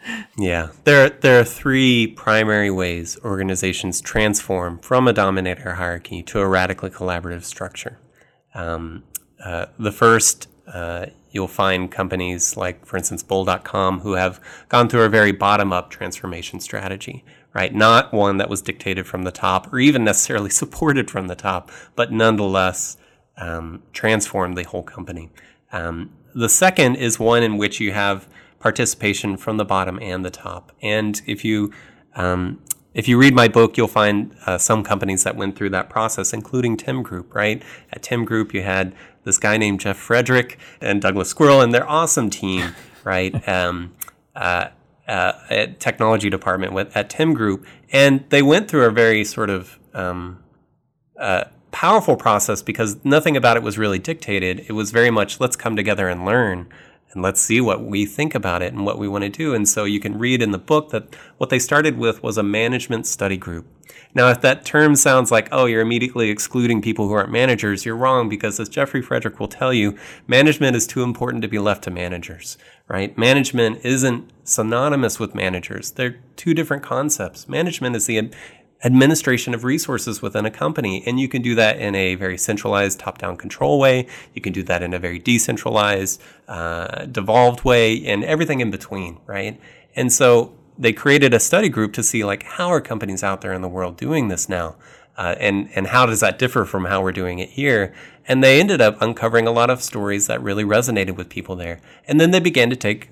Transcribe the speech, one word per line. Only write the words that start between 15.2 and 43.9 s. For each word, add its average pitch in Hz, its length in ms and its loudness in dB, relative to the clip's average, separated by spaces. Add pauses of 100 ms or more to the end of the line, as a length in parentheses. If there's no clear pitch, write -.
bottom-up 101 560 0
transformation 90 720 -12
strategy, 98 640 -12 (300)
right? 98 200 -2
Not 113 380 6
one 101 240 2
that 98 140 -2
was 98 100 -6
dictated 95 460 -8
from 92 160 -8
the 90 100 -6
top 92 400 -2
or 131 60 -2
even 131 260 4
necessarily 104 460 0
<laughs> - 120 -2
supported 143 480 -2
from 95 180 -8
the 87 60 -10
top, 92 360 -6 (260)
but 120 160 -2
nonetheless, 101 840 0 (380)
um, 82 460 -12 (100)
transformed 98 640 -2
the 87 80 -6
whole 90 180 -10
company. 85 480 -16 (420)
Um, 82 380 -8 (240)
the 117 140 0
second 170 480 4
is 120 220 -2
one 117 240 4
in 107 140 0
which 104 240 -2
you 101 120 -2
have 101 360 -2 (300)
participation 104 800 -2
from 107 200 -6
the 107 80 0
bottom 92 360 -2
and 92 240 -8
the 87 60 -8
top. - 420 -16 (100)
And 107 440 -2
if 107 180 -6
you, 104 280 -2 (420)
um, 90 480 -4 (320)
if 113 140 -4
you 120 100 6
read 135 160 8
my 117 140 8
book, 113 280 4
you'll 113 120 2
find, 104 460 0 (120)
uh, 92 100 0
some 107 260 0
companies 98 420 -2
that 95 120 -4
went 98 200 -6
through 101 140 -4
that 95 200 -4
process, 110 420 -4
including 113 440 -2
Tim 131 260 -6
Group, 90 320 -12
right? 107 280 -2 (300)
At - 100 -12
Tim 120 220 -2
Group, 110 300 -2
you 92 80 -4
had 95 320 -2 (300)
this - 140 0
guy 107 200 2
named 104 220 0
Jeff 98 160 -4
Frederick 123 640 0 (220)
and 101 220 0
Douglas 95 260 0
Squirrel 143 320 6
and 120 140 6
their 120 140 2
awesome 151 420 0
team, 90 440 -4 (140)
<laughs> - 160 -20
right? 92 420 -2
Um, 90 460 -2 (420)